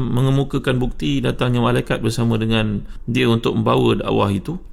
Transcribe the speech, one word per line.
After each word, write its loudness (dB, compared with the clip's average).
mengemukakan 0
bukti -2
datangnya 0
malaikat 0
bersama 0
dengan 0
dia 2
untuk 2
membawa 2
dakwah 0
itu, -4